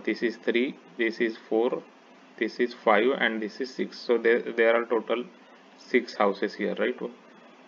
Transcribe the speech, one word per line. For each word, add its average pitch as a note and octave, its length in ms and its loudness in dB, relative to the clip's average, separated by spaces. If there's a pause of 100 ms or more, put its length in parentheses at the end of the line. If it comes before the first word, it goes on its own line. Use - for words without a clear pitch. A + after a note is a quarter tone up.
this G#2+ 180 -2
is A2+ 140 -2
three, C3+ 400 -2 (240)
this A2+ 200 -2
is A2+ 160 -2 (140)
four, A2+ 320 0 (560)
this A2 220 -4
is A#2+ 160 0
five, A2 420 4
and A2+ 240 0
this G#2 180 -8
is C3 140 -8
six. - 240 -6
So A#2 220 2
there, A2+ 240 4
there A#2 360 4
are A#2+ 60 -2
total B2 380 -2 (560)
six - 340 0
houses G2+ 400 0
here, F#2+ 240 -4
right? A2+ 180 0 (720)